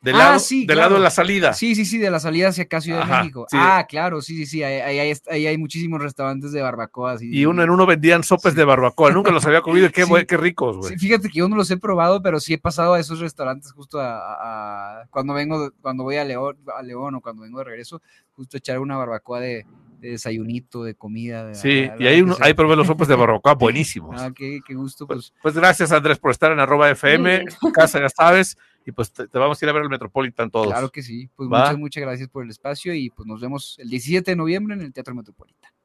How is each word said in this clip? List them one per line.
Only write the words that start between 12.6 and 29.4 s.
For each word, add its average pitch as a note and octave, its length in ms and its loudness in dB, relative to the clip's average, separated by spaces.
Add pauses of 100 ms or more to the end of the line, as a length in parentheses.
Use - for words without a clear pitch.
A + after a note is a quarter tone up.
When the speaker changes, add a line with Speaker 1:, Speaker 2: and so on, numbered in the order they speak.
Speaker 2:
a E3+ 60 2
esos D#3+ 200 -8
restaurantes C#3 520 -8
justo C#3+ 280 -14
a, B2 180 -6
a, G#2 840 -12
a B2 60 -20
cuando C#3 240 -6
vengo, D3 380 -6 (100)
cuando C3 220 -8
voy C3+ 140 -6
a D3 80 -4
León, C#3 320 -8 (200)
a C3+ 60 -12
León B2+ 320 -12
o B2+ 80 -10
cuando A2 200 -16
vengo A#2 160 -18
de C3+ 60 -12
regreso, A#2+ 380 -18 (300)
justo C3+ 240 -18
a - 20 -10
echar C3 220 -8
una C#3 180 -8
barbacoa B2 420 -8
de, A#2+ 240 -10 (360)
de B2 100 -16
desayunito, A#2 720 -10
de A2 100 -12
comida, A2+ 520 -12
de G#2+ 80 -16
Speaker 1:
Sí, C3+ 300 2
Speaker 2:
a A2+ 120 -8
la A#2+ 60 -6
Speaker 1:
y B2 60 2
ahí C#3+ 60 6
Speaker 2:
hora - 20 -
que F3+ 80 8
Speaker 1:
uno, F3+ 100 2
Speaker 2:
sea. C#3+ 120 2
Speaker 1:
ahí D#3 80 8
probé D#3 220 4
los D3 100 4
sopes D#3 220 0
de C3+ 80 6
barbacoa, A#2 380 4
Speaker 2:
<laughs> - 0 -
Speaker 1:
buenísimos. A#2+ 680 -2
Speaker 2:
Ah, B2+ 140 -10
qué, C3+ 320 -12
qué C#3 80 -16
gusto, C3+ 320 -12
Speaker 1:
Pues, B2+ 240 -10
Speaker 2:
pues. - 100 -20
Speaker 1:
pues D#3 140 -2
gracias, E3+ 380 2
Andrés, D3 260 2
por C#3+ 120 0
estar D#3 220 2
en D3 80 0
arroba D3 300 4
F C#3 200 2
M, D#3+ 120 4
Speaker 3:
Muy F3+ 80 2 (160)
bien. - 120 -18
Speaker 1:
tu E4 140 0
casa, D#3+ 280 4
ya C#3 100 0
sabes, F3 480 4 (280)
y B2+ 60 -14
pues A2+ 180 -6
te, A#2 180 -12
te C3 100 -4
vamos C#3+ 240 0